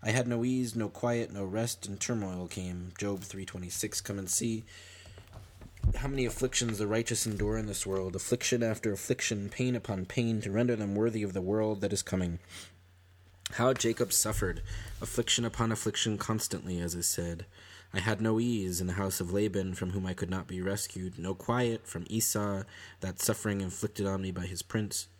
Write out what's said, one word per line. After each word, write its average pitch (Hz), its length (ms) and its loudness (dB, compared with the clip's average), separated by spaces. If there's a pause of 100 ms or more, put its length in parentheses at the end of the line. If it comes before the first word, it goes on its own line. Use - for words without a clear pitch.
"I 113 80 2
had 120 160 4
no 117 160 2
ease, 123 320 2
no 110 140 0
quiet, 117 420 0
no 98 140 -4
rest, 107 420 -2
and 98 120 -6
turmoil 95 480 -2
came." 90 440 -6 (120)
Job 101 200 -2
three 95 220 -8
twenty-six. 90 560 -4
Come 101 180 -4
and 92 100 -6
see 110 360 0 (1300)
how 135 140 0
many 135 160 2
afflictions 117 520 0
the 104 180 2
righteous 113 300 2
endure 104 320 0
in 110 100 -2
this 101 200 -4
world, 95 280 0
affliction - 460 2
after 110 300 2
affliction, 101 580 0
pain 127 260 2
upon 95 300 -2
pain, 113 360 2
to 98 100 -2
render 117 240 4
them 104 180 0
worthy 110 300 2
of 95 100 -2
the 92 180 0
world 107 300 2
that 101 120 2
is - 180 -2
coming. 90 260 2 (1160)
How 127 200 6
Jacob 117 380 2
suffered, 101 500 2 (400)
affliction - 440 2
upon 113 260 2
affliction 107 460 0
constantly, 92 640 -2
as 85 140 0
is 87 140 -2
said. 85 400 -2 (440)
"I 92 100 0
had 101 200 2
no 110 180 4
ease 101 400 2
in 90 60 0
the 90 160 0
house 95 180 0
of 90 140 -2
Laban, 98 400 2
from 90 180 -2
whom 95 140 -2
I 92 80 -2
could 90 160 -4
not 92 180 -2
be 92 140 -4
rescued, 92 560 -4
no 92 160 -4
quiet 117 540 0
from - 200 -6
Esau, 104 540 0 (380)
that 95 200 -4
suffering 104 420 0
inflicted 98 440 -2
on 98 160 0
me 95 100 -2
by 90 140 -4
his 90 160 -6
prince." - 460 -2 (120)